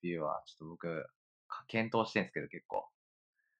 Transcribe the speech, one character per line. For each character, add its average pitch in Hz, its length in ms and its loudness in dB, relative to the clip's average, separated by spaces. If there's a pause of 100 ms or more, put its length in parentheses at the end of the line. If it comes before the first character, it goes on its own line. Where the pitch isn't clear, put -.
ピ 87 80 -2
ー - 40 2
ユ 82 80 0
ー 76 40 2
は。 - 220 0
ち - 60 -16
ょ - 20 -20
っ - 40 -20
と 80 80 -14
僕、 82 440 -4 (380)
か-、 - 180 -8
検 113 260 2
討 113 160 6
し - 40 -8
て 107 100 6
ん 92 40 -2
す - 60 -12
け 78 80 -2
ど、 - 60 -4
結 - 220 -12
構。 - 200 -4 (720)